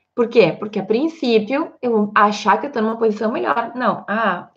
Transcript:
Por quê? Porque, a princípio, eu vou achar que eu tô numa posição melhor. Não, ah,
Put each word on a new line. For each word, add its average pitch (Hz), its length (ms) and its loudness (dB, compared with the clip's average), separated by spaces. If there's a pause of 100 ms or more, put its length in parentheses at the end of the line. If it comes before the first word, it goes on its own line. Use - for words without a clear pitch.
(140)
Por 233 140 0
quê? 202 300 6
Porque, 208 200 -6
a - 60 -4
princípio, 254 960 0
eu 247 100 -2
vou 208 240 0
achar 208 460 2
que 294 60 -6
eu 285 60 -8
tô 220 100 -2
numa 220 160 -2
posição 220 340 0
melhor. 240 420 -2
Não, 233 320 -2
ah, 196 500 -4